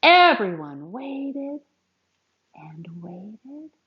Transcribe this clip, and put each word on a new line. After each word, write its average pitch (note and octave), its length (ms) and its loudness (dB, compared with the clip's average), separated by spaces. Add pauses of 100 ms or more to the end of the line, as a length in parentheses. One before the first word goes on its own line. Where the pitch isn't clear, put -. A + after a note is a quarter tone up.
Everyone F3+ 880 4
waited C#4 680 -10 (960)
and D#3 320 -20 (140)
waited A3 720 -18 (160)